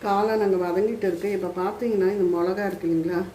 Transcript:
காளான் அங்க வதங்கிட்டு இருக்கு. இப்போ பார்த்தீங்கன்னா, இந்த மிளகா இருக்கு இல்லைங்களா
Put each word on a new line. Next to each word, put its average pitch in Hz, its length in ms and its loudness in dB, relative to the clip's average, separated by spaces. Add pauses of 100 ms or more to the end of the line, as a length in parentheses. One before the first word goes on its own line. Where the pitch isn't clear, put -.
காளான் 214 420 2
அங்க 190 200 4
வதங்கிட்டு 202 440 0
இருக்கு. 180 280 -2
இப்போ 180 120 -2 (120)
பார்த்தீங்கன்னா, 208 540 0
இந்த 190 200 2
மிளகா 185 340 0
இருக்கு 170 200 -4
இல்லைங்களா 165 320 0 (140)